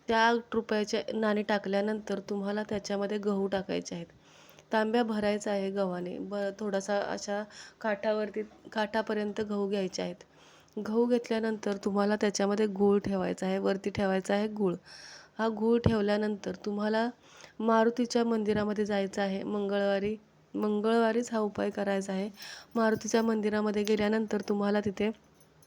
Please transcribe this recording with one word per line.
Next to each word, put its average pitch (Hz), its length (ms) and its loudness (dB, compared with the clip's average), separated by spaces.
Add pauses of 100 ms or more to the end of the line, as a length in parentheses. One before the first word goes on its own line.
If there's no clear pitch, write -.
त्या 226 100 4
आठ 233 360 4
रुपयाच्या 214 480 0 (120)
नाणी 214 280 2
टाकल्यानंतर 208 760 -2
तुम्हाला 202 500 -4
त्याच्यामध्ये 202 500 -4
गहू 196 280 0
टाकायचे 190 480 -4
आहेत. 170 120 -10 (680)
तांब्या 220 300 2
भरायचा 214 480 0
आहे 196 200 0
गव्हाने. 185 480 -2
ब-, 196 320 -4 (100)
थोडासा 202 400 0
अशा 202 440 -4 (360)
काठावरती, 214 640 -2 (300)
काठापर्यंत 214 680 -2
गहू 202 280 -2
घ्यायचे 190 340 -2
आहेत. 180 140 -6 (720)
गहू 226 180 4
घेतल्यानंतर 220 680 0
तुम्हाला 202 400 2
त्याच्यामध्ये 208 500 2
गूळ 202 320 4
ठेवायचा 190 480 -2
आहे, 190 120 0
वरती 196 320 0
ठेवायचा 190 440 0
आहे 208 140 0
गूळ. 208 260 0 (640)
हा 220 100 2
गूळ 226 300 2
ठेवल्यानंतर 214 760 2
तुम्हाला 214 560 0 (500)
मारुतीच्या 233 640 4
मंदिरामध्ये 214 640 0
जायचं 196 360 -2
आहे 196 200 -2
मंगळवारी. 202 760 0 (380)
मंगळवारीच 220 800 2
हा 226 60 0
उपाय 208 320 0
करायचा 196 420 -2
आहे. 190 180 -2 (440)
मारुतीच्या 220 480 2
मंदिरामध्ये 214 600 0
गेल्यानंतर 208 580 0
तुम्हाला 202 400 0
तिथे 202 300 -2 (560)